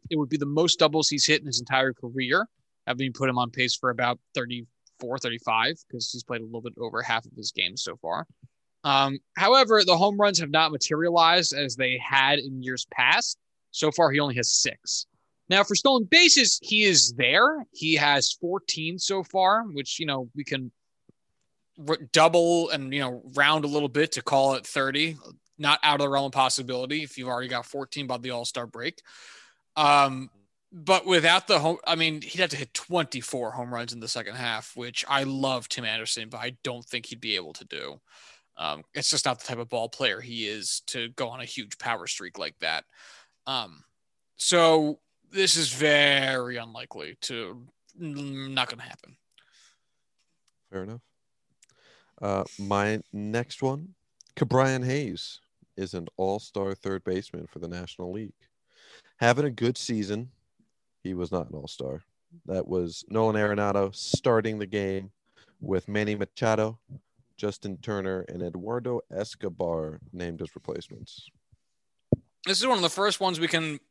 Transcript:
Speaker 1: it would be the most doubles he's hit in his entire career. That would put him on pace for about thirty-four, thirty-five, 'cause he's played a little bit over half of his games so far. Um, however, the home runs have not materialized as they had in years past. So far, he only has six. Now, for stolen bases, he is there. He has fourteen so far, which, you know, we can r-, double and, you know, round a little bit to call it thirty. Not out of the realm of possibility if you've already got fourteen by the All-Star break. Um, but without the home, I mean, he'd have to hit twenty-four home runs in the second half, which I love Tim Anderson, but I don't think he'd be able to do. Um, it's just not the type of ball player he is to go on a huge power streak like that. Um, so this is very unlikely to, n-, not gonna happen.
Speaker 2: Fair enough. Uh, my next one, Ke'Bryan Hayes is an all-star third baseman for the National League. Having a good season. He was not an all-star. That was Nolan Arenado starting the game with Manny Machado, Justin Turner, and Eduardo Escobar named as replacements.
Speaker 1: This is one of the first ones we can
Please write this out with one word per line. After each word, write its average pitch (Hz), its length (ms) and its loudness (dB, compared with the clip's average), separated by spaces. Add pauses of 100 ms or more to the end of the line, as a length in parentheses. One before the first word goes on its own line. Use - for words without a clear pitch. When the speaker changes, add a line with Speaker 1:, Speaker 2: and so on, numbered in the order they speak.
(100)
Speaker 1:
it 170 60 -2
would 147 120 0
be 151 80 0
the 143 80 -2
most 156 340 2
doubles 151 300 4
he's 147 160 0
hit 151 160 4
in 151 60 -12
his 120 140 -4
entire 131 340 0
career. 131 520 -2 (400)
That 123 100 -2
would 131 180 -2
put 135 140 0
him 123 100 2
on 120 120 0
pace 127 260 0
for 131 140 -2
about 120 280 0 (160)
thirty-four, 123 840 -8
thirty-five, 117 580 0 (140)
'cause 117 200 -6
he's 120 140 -10
played 120 160 -6
a 113 40 -10
little 113 180 -12
bit 117 160 -10
over 113 240 -4
half 117 220 -2
of - 120 -20
his - 160 -8
games 92 300 -4
so 87 140 -8
far. - 300 -6 (560)
Um, 139 360 2 (180)
however, 220 480 6
the 180 120 6
home 202 200 4
runs 202 240 4
have 156 100 -4
not 160 220 4
materialized 165 800 4
as 135 240 -4
they 127 220 0
had 135 400 4
in 135 240 -6
years 127 280 -6
past. 156 480 2 (320)
So 156 220 2
far, 160 180 6
he 139 80 2
only 143 180 0
has 120 120 0
six. - 580 -2 (440)
Now, 190 120 6
for 202 120 -2
stolen 254 300 4
bases, 302 580 8
he 214 220 2
is 160 280 6
there. 190 600 2
He 160 240 0
has 143 360 2
fourteen 170 680 -4
so 196 240 -2
far, 190 420 2
which, 143 360 -6
you 165 60 -6
know, 135 280 -4
we 143 80 -8
can 131 300 -6 (1120)
r-, 151 120 0 (140)
double 170 580 6
and, 139 240 -4
you 143 60 -2
know, 127 220 -4 (120)
round 147 300 4
a 147 40 -2
little 147 220 0
bit 151 220 0
to - 100 -4
call 135 320 4
it 131 120 -6
thirty. 147 500 -2 (420)
Not 147 240 2
out 147 180 4
of 143 60 2
the - 20 0
realm 139 180 2
of 131 60 -6
possibility 131 720 0
if 139 160 -14
you've 127 100 -10
already 123 200 -4
got 123 180 -6
fourteen 139 400 -8
by 127 100 -4
the 123 140 -8
All-Star 120 360 -6
break. 120 360 -10 (720)
Um, 143 540 4 (420)
but 175 320 2
without 175 440 4
the 190 100 6
home, 160 260 0
I 165 120 0
mean, 156 260 -2
he'd 160 180 -8
have 180 100 0
to 147 60 -6
hit 139 160 -10
twenty-four 135 800 -4
home 123 240 -8
runs 117 180 -6
in 120 60 -14
the 113 80 -12
second 113 300 -8
half, 117 400 -6
which 120 320 -8
I 139 160 2
love 135 440 -2
Tim - 160 -6
Anderson, 110 440 -4
but 120 100 -12
I 123 240 -8
don't 123 220 -8
think 117 220 -8
he'd 117 140 -14
be 110 140 -4
able 82 200 -6
to - 100 -18
do. 71 360 -12 (560)
Um, 76 280 -8 (100)
it's 147 160 -2
just 143 140 0
not 127 160 -2
the - 60 -14
type 120 120 -8
of 117 100 -10
ball 117 200 -4
player 110 320 -2
he 117 260 -8
is 104 420 -6
to 117 200 -8
go 123 220 -6
on 127 100 -14
a 120 40 -12
huge 107 340 -12
power 110 280 -6
streak 90 320 -10
like 78 220 -8
that. 80 240 -4 (640)
Um, 104 340 -8 (540)
so 160 640 4 (320)
this 185 240 2
is 147 160 0
very 135 840 2
unlikely 113 640 -14
to, 117 440 -10 (340)
n-, 139 540 -10
not 127 140 0
gonna 117 140 -12
happen. - 340 -20 (1500)
Speaker 2:
Fair 95 140 -10
enough. 113 160 -14 (1200)
Uh, 98 240 -2 (140)
my 101 420 -2 (120)
next 107 500 -6
one, 147 320 -4 (420)
Ke'Bryan 131 480 2
Hayes 127 560 -6 (360)
is 95 180 -8
an 85 120 -8 (100)
all-star 98 580 -4
third 95 300 -8
baseman 92 420 -6
for - 120 -18
the 85 100 -10
National 90 440 -10
League. 104 220 -12 (840)
Having 120 300 6
a 139 40 -2
good 120 280 0
season. 110 520 -4 (720)
He 92 120 -6
was 87 180 -6
not 85 160 -2
an 76 80 -14
all-star. 69 460 -10 (440)
That 92 220 -4
was 87 400 -4
Nolan 110 280 2
Arenado 101 580 0
starting 110 640 0
the 104 80 -6
game 98 440 -4 (500)
with 95 280 -4
Manny 104 260 -2
Machado, 110 640 -2 (580)
Justin 101 420 -8
Turner, 95 500 -6
and 87 140 -10
Eduardo 110 580 -6 (100)
Escobar 85 880 -6 (140)
named 87 300 -8
as 82 120 -12
replacements. - 720 -14 (1200)
Speaker 1:
This 190 140 0
is 233 60 0
one 254 100 2
of 190 60 -2
the 170 80 2
first 196 280 0
ones 180 220 -2
we 165 80 0
can 160 320 -4 (100)